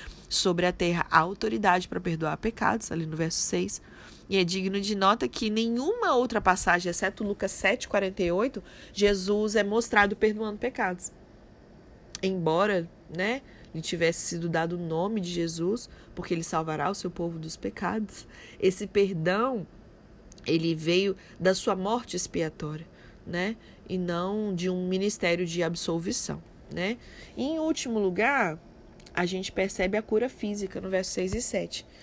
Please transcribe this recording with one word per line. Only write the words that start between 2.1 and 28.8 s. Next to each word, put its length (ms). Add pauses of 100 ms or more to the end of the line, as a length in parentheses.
pecados", 560
ali 140
no 100
verso 240
seis. 400 (480)
E 80
é 80
digno 340
de 160
nota 320
que 200
em 40
nenhuma 640
outra 240
passagem, 520
exceto 340
Lucas 260
sete, 380
quarenta 340
e 80
oito, 320 (300)
Jesus 640
é 80
mostrado 500
perdoando 440
pecados. 520 (1120)
Embora, 640 (220)
né, 320 (340)
lhe 60
tivesse 400
sido 300
dado 240
o 40
nome 400
de 120
Jesus, 580 (260)
porque 200
ele 80
salvará 480
o 40
seu 160
povo 280
dos 180
pecados, 720 (340)
esse 260
perdão, 800 (800)
ele 280
veio 420 (240)
da 140
sua 200
morte 420
expiatória, 680 (400)
né, 300 (320)
e 80
não 580
de 140
um 200
ministério 580
de 160
absolvição, 800 (280)
né? 280 (360)
E, 100
em 140
último 400
lugar, 600 (560)